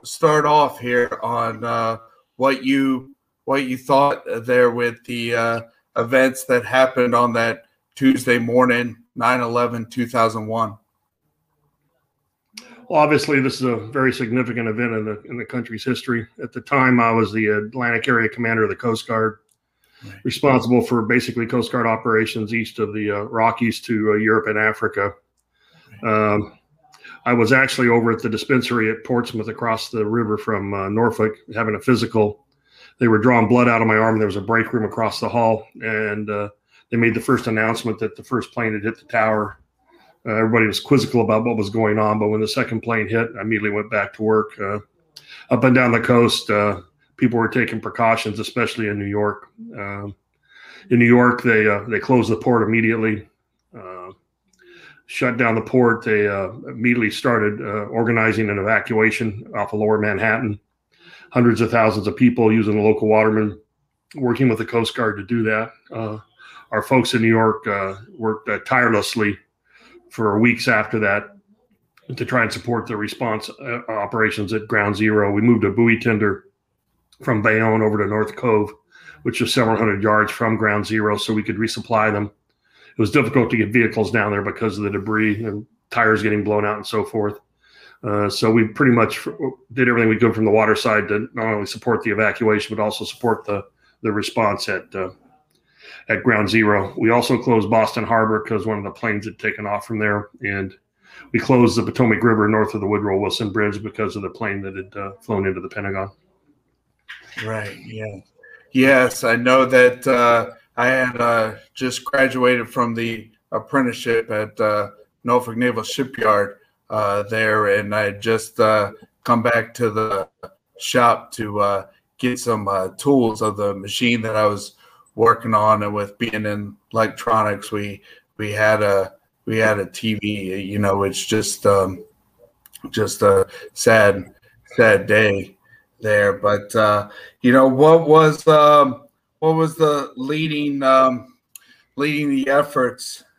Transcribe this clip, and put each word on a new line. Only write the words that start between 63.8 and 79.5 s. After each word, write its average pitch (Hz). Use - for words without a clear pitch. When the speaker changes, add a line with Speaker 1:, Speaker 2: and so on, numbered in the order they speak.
Speaker 2:
working 127
with 107
the 113
Coast 113
Guard 110
to 101
do 117
that. 110
Uh, 110
our 107
folks 127
in 117
New 113
York, 113
uh, 98
worked, 110
uh, 101
tirelessly 110
for 107
weeks 120
after 110
that 101
to 123
try 123
and 110
support 117
the 113
response, 107
uh, 123
operations 107
at 107
Ground 104
Zero. 107
We 104
moved 113
a 101
buoy 113
tender 107
from 110
Bayonne 110
over 107
to 101
North 107
Cove, 107
which 120
is 113